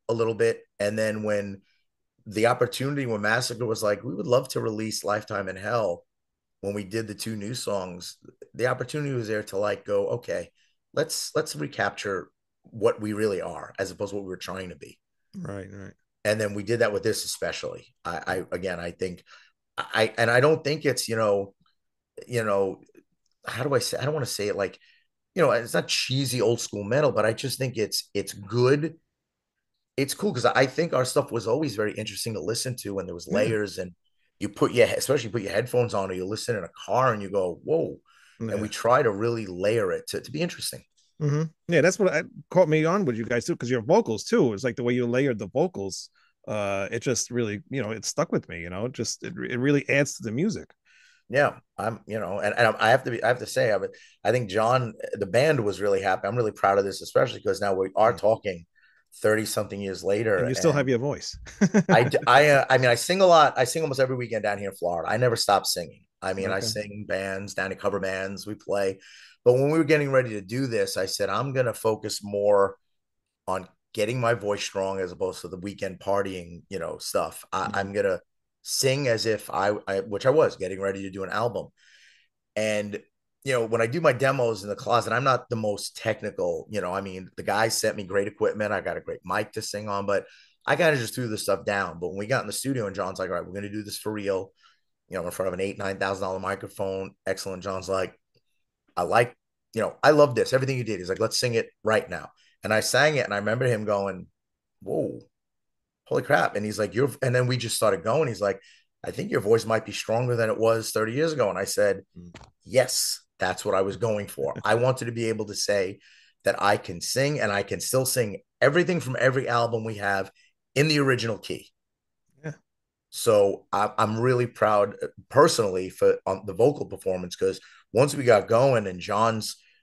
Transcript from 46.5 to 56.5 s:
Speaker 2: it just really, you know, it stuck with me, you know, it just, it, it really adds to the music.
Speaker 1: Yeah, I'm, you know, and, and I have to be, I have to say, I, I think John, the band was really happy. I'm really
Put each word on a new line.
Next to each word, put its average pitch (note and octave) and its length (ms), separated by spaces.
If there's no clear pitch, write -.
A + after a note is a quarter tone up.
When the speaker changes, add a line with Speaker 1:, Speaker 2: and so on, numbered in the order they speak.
Speaker 2:
it A#2 80
just - 300
really, A2 300
you C3 120
know, G#2 80
it A2 140
stuck - 260
with - 180
me, E2+ 120
you E2+ 100
know, G2 160
it C3 60
just, - 320
it, A2+ 120
it B2 220
really C#3+ 300
adds C#3 260
to - 80
the A2+ 100
music. C#3 400
Speaker 1:
Yeah, C3+ 280
I'm, G#2+ 300
you G#2+ 120
know, G2 200
and, G#2 180
and A2 220
I A2 120
have C3 140
to C3 60
be, A2+ 120
I A2 60
have A#2+ 120
to G#2+ 60
say, B2 260
I, G2 60
I G#2 80
think A#2+ 160
John, A2+ 460
the G2+ 140
band C3 360
was F#2+ 180
really G2 200
happy. F#2+ 260
I'm G#2+ 100
really A2 160